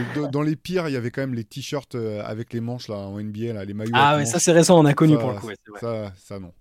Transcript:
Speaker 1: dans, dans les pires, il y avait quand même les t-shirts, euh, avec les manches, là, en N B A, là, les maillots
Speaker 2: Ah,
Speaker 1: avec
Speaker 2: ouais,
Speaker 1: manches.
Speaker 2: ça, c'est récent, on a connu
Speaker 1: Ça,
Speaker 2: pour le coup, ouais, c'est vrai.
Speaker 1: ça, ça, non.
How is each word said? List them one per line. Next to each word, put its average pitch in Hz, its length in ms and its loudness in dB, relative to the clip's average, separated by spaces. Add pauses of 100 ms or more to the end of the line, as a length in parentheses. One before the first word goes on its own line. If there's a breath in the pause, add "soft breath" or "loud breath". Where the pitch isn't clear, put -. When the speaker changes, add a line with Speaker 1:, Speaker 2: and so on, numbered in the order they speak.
(140)
Speaker 1:
dans, 147 160 -4
dans 143 120 -2
les 151 140 0
pires, 175 320 -4
il 135 60 -4
y - 20 -2
avait 120 140 -4
quand 135 100 -6
même 135 140 -4
les 113 100 -4
t-shirts, 135 520 -10
euh, 107 280 -4
avec 110 300 -10
les 117 80 -4
manches, 120 260 -8
là, 107 80 -8
en 98 220 -10
N 107 120 -8
B 110 200 -6
A, - 20 -6
là, 101 140 -8
les 101 80 -8
maillots 110 180 -6
Speaker 2:
Ah, 143 200 4
Speaker 1:
avec 147 80 2
Speaker 2:
ouais, 143 40 -2
Speaker 1:
manches. 117 80 -4
Speaker 2:
ça, 175 60 -2
c'est 175 140 4
récent, 170 280 8
on 151 60 8
a 143 80 6
connu 156 220 6
Speaker 1:
Ça, 120 40 2
Speaker 2:
pour 117 120 -2
le 104 60 -8
coup, 110 100 -12
ouais, 101 140 -10
c'est - 80 -20
vrai. 104 100 -16
Speaker 1:
ça, 110 360 -6
ça, 101 220 -14
non. 92 220 -14